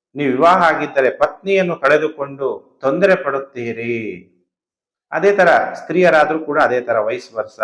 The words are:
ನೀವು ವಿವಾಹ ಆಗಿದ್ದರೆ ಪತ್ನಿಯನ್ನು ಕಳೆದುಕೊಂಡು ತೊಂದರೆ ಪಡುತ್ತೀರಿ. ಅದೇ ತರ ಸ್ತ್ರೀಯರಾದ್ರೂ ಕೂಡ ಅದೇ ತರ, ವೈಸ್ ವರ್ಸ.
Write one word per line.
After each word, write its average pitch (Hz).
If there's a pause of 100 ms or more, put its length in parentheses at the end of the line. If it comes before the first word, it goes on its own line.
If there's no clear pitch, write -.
(140)
ನೀವು 139
ವಿವಾಹ 170
ಆಗಿದ್ದರೆ 147
ಪತ್ನಿಯನ್ನು 175
ಕಳೆದುಕೊಂಡು 139
ತೊಂದರೆ 175
ಪಡುತ್ತೀರಿ. 117 (800)
ಅದೇ 185
ತರ 165
ಸ್ತ್ರೀಯರಾದ್ರೂ 160
ಕೂಡ 147
ಅದೇ 123
ತರ, 120
ವೈಸ್ 110
ವರ್ಸ. 110